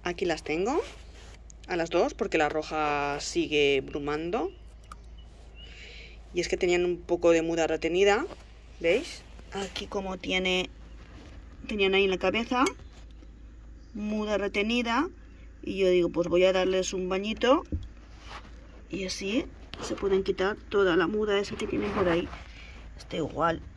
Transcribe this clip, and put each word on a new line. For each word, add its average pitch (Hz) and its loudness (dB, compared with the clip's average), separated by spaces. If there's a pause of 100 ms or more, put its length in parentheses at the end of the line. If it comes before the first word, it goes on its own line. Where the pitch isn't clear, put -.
Aquí 180 -2
las 160 0
tengo, 208 0 (840)
a 180 -4
las 165 -2
dos, 196 2
porque 196 0
la 151 4
roja 147 -2
sigue 143 2
brumando. 160 -2 (1800)
Y 175 -2
es 170 -2
que 185 -2
tenían 175 2
un 175 -2
poco 175 2
de 165 6
muda 165 2
retenida, 185 2 (540)
¿veis? 220 0 (320)
Aquí 196 -8
como 190 -6
tiene, 185 0 (960)
tenían 196 2
ahí 196 6
en 196 4
la 185 0
cabeza, 226 2 (1300)
muda 208 -2
retenida. 226 2 (560)
Y 190 -4
yo 190 6
digo, 175 6
pues 170 0
voy 175 6
a 185 6
darles 185 2
un 185 -2
bañito. 214 2 (1300)
Y 190 -4
así 196 -2 (360)
se - -4
pueden 190 2
quitar 190 0 (120)
toda 190 6
la 175 4
muda 208 2
esa 208 -4
que 214 -4
tienen 208 -2
por 196 2
ahí. 170 2 (680)
Está - -10
igual. 165 0 (160)